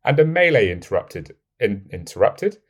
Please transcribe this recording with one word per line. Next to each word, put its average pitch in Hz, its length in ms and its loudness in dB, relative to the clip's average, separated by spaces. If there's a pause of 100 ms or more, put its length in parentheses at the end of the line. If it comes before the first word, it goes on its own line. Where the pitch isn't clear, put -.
and 139 140 2
a 156 80 4
melee 160 440 2
interrupted, 87 640 -8 (240)
in-, 98 320 -2
interrupted? 95 680 -4 (100)